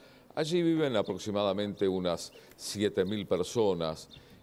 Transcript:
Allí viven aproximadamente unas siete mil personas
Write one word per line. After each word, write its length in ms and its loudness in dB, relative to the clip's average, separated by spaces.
Allí 280 0
viven 320 2
aproximadamente 920 0
unas 460 0
siete 520 0
mil 200 -4
personas 840 0